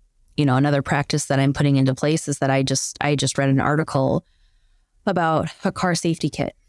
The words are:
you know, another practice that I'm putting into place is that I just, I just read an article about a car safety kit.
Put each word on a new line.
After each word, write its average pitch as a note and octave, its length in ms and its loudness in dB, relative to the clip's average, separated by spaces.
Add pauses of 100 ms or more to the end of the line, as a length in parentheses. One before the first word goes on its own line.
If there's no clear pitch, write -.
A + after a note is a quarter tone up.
(360)
you D3+ 80 0
know, C3 120 2
another C#3+ 260 2
practice D3 440 -2
that C3+ 120 0
I'm C3+ 140 2
putting C#3+ 240 2
into C3+ 180 2
place D3+ 340 -2
is C#3+ 120 -4
that C3+ 100 0
I C3+ 120 2
just, - 380 -4
I D3 160 0
just C3+ 220 -2
read C#3 100 2
an C3+ 120 2
article C#3+ 640 0 (840)
about D#3+ 420 0 (160)
a F#3+ 80 0
car F3+ 220 -2
safety E3 340 -2
kit. - 260 -4 (140)